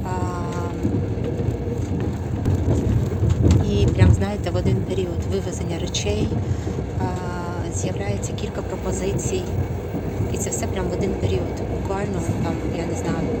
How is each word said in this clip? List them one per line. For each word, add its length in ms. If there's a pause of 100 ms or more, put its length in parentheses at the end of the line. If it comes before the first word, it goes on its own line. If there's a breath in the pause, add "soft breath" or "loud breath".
А, 60 (3500)
і 160
прям, 260
знаєте, 380
в 60
один 200
період 560
вивезення 460
речей, 500 (720 loud breath)
а, 40 (720)
з'являється 560
кілька 300
пропозицій. 800 (920)
І 20
це 140
все 160
прям 220
в 40
один 180
період. 440 (280)
Буквально, 360 (260)
там, 100 (240)
я 80
не 80
знаю 340 (120)